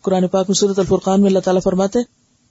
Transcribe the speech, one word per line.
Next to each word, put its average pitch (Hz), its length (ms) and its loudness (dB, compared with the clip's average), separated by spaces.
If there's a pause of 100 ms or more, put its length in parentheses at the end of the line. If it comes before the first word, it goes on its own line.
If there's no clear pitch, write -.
قرآن 185 260 0
پاک 190 200 -2
میں 196 60 0
سورۃ 196 220 0
الفرقان 190 440 0
میں 202 80 4
اللہ 190 100 2
تعالیٰ 185 240 0
فرماتے 190 360 -2
ہیں، - 260 -8 (260)